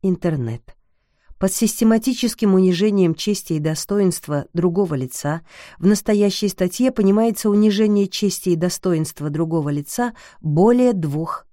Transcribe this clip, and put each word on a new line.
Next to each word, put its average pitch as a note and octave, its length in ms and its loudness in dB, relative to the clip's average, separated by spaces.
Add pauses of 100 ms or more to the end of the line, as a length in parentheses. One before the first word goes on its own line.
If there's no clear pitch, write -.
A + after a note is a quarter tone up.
интернет. D#3 720 -4 (640)
Под F#3+ 140 0
систематическим A3+ 1040 0
унижением F#3 600 2
чести - 380 -4
и D#3 60 -2
достоинства D#3 920 -2
другого E3+ 440 0
лица C#3+ 480 -6 (360)
в E3 60 -2
настоящей G3+ 640 2
статье F#3+ 420 0
понимается G#3+ 580 2
унижение G#3 600 2
чести - 400 -2
и E3+ 80 2
достоинства D#3+ 720 -4
другого D#3 400 -2
лица D3 440 -4 (280)
более A3+ 500 4
двух D#3+ 600 -4